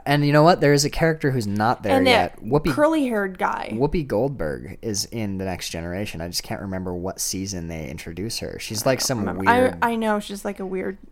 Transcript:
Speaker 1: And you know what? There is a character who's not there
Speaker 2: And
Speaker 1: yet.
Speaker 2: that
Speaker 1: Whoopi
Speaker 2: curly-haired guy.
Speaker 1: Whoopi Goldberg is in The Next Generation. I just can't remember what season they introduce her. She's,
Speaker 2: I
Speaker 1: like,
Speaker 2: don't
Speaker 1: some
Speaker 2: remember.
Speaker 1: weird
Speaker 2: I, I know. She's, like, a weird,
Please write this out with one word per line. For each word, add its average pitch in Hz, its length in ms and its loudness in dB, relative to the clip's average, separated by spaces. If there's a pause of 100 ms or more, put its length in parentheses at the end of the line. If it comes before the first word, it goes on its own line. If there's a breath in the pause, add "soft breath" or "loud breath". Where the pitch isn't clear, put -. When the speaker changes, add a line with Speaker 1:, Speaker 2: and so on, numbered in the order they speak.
Speaker 1:
And 147 220 4
you 143 80 4
know 151 80 8
what? 180 180 8
There 143 140 6
is 143 100 4
a 139 60 0
character 156 400 2
who's 123 160 0
not 107 360 0
there - 140 4
Speaker 2:
And 269 100 4
Speaker 1:
yet. 214 300 4
Speaker 2:
that - 80 -16
Speaker 1:
Whoopi 147 260 2
Speaker 2:
curly-haired 247 680 2
guy. 185 340 -2
Speaker 1:
Whoopi 143 340 0
Goldberg 98 760 -2
is 101 240 -4
in 104 320 -4
The 95 80 -4
Next 90 240 -6
Generation. 87 500 -6
I 85 80 -8
just - 140 -6
can't - 180 -8
remember 92 340 -6
what 90 240 -6
season 92 500 -6
they 80 200 -8
introduce 85 520 -8
her. - 180 -8
She's, - 280 -8
Speaker 2:
I 135 40 2
Speaker 1:
like, 127 80 0
Speaker 2:
don't - 80 -2
Speaker 1:
some 127 140 -2
Speaker 2:
remember. - 300 -4
Speaker 1:
weird 254 300 2
Speaker 2:
I, 233 120 0
I - 20 -2
know. 220 260 0
She's, 202 240 -12
like, 202 160 -8
a 190 60 -8
weird, 190 320 -6 (140)